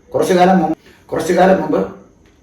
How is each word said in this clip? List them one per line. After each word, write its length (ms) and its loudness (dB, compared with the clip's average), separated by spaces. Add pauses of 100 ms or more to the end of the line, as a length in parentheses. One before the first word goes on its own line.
(120)
കുറച്ചു 220 -2
കാലം 240 4
മുമ്പ്, 200 -2 (340)
കുറച്ചു 220 -4
കാലം 280 2
മുമ്പ് 380 -6 (440)